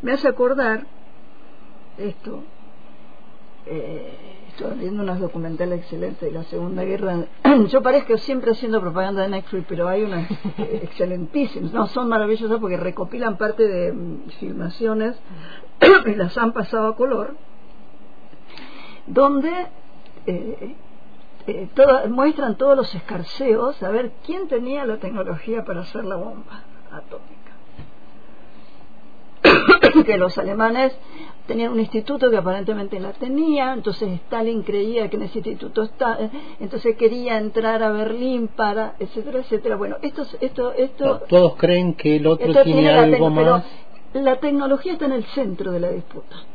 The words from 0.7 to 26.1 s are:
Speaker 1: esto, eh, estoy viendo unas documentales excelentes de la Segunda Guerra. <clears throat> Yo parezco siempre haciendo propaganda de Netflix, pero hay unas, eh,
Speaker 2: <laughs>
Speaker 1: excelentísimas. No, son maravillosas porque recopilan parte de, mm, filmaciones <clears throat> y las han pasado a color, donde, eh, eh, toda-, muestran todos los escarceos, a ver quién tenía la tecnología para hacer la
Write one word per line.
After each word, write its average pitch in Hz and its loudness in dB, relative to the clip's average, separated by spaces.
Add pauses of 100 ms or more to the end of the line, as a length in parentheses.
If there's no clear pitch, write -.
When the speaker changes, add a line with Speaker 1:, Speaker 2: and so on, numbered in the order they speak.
Speaker 1:
esto, 208 -8 (1200)
eh, - -8 (360)
estoy - -6
viendo 202 -2
unas 185 -2
documentales 170 -2
excelentes - -6
de 165 -2
la 160 -6
Segunda 180 -4
Guerra. 190 -2 (180)
<clears throat> 262 8
Yo 262 6
parezco 254 4
siempre 247 0
haciendo 220 0
propaganda 190 -2
de 190 0
Netflix, 190 -4
pero 175 -2
hay 196 2
unas, 180 -4 (280)
eh, - -2
Speaker 2:
<laughs> - -6
Speaker 1:
excelentísimas. 180 -2
No, 226 2
son 247 -2
maravillosas 220 2
porque 185 -2
recopilan 185 -4
parte 214 2
de, 175 0
mm, 170 -8 (100)
filmaciones 214 -2 (600)
<clears throat> 370 8
y 214 0
las 180 -2
han 233 0
pasado 220 -2
a 220 -2
color, 233 -2 (1700)
donde, 277 4 (760)
eh, 214 -6 (720)
eh, 196 -6
toda-, 269 8
muestran 262 2
todos 269 6
los 254 0
escarceos, 220 -2
a 180 -2
ver 233 0 (140)
quién 359 -4
tenía 262 -2
la 220 -2
tecnología 190 -4
para 180 -6
hacer 220 -8
la 190 -6